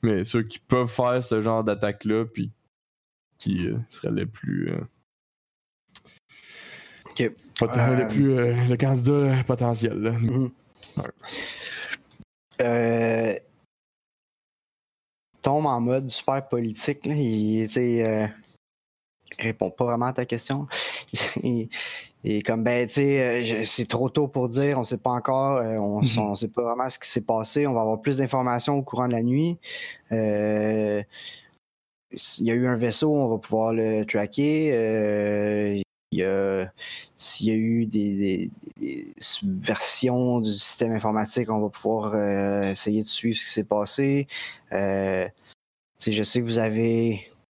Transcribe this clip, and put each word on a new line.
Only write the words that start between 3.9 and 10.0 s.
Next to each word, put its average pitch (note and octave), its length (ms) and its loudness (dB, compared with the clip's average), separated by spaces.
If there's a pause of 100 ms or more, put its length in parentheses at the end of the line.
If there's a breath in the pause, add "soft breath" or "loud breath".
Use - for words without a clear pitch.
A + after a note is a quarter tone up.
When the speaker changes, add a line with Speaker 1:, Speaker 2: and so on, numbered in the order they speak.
Speaker 1:
les A2 140 -2
plus, F2 440 -6
euh, G1+ 100 -4 (2250 loud breath)
Speaker 2:
Ok. A#2 220 0 (260)
Speaker 1:
poten-, B2 380 4
les B2+ 80 2
Speaker 2:
Euh, A2+ 40 -4
Speaker 1:
plus, C3+ 240 4
euh, A#2+ 220 2 (140)
le B2 80 4
candidat C3+ 680 4
potentiel, A#2 560 0